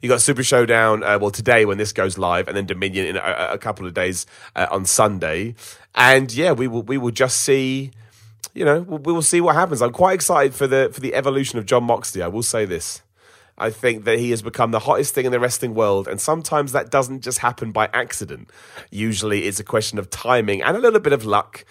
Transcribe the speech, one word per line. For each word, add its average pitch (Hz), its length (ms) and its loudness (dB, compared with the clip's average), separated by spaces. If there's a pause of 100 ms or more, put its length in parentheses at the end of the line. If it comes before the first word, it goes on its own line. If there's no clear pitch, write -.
You 120 80 -6
got 120 140 4
Super 131 200 2
Showdown, 113 600 4
uh, 104 160 2
well, 101 120 0
today 110 360 4
when 98 100 0
this 104 160 -4
goes 95 240 -2
live, 90 320 0
and 92 80 -4
then 101 80 -2
Dominion 95 400 -4
in 87 120 -4
a, 87 360 -4
a 98 60 -4
couple 101 280 -8
of 90 60 -10
days, 92 320 -2 (320)
uh, 87 140 0
on 95 160 -2
Sunday. 98 680 0 (400)
And 131 380 6
yeah, 131 200 2
we 127 140 0
will, 117 160 -4
we 135 140 -4
will 120 140 -2
just 123 320 0
see. 135 480 0 (640)
You - 100 -4
know, 151 160 4
we, 175 160 -8
we 151 160 -2
will 165 80 0
see 170 220 2
what 165 120 4
happens. 156 280 0
I'm 120 100 0
quite 185 220 4
excited 156 400 2
for 139 120 0
the, 131 280 2
for - 60 -14
the 131 140 -4
evolution 135 440 -2
of 104 80 -8
Jon 123 180 2
Moxley. 117 380 -2
I 85 60 -2
will 107 140 -4
say 113 220 -2
this. 87 380 -8 (560)
I 113 100 -2
think 113 380 -2
that 113 120 2
he 120 120 -2
has 113 100 0
become 117 300 -2
the 113 80 0
hottest 123 360 0
thing 131 120 -2
in 127 60 0
the 123 60 0
wrestling 123 360 -2
world, 101 340 0
and 98 100 -8
sometimes 151 540 -2
that 127 180 -2
doesn't 131 300 0
just 127 200 -6
happen 120 320 -4
by 107 200 0
accident. 104 560 -6 (420)
Usually 104 540 -2
it's 101 160 -4
a 101 40 -10
question 107 340 -2
of 95 100 -8
timing 110 540 0
and 160 120 0
a 220 60 -2
little 220 200 4
bit 151 120 0
of 120 140 -2
luck, - 440 -2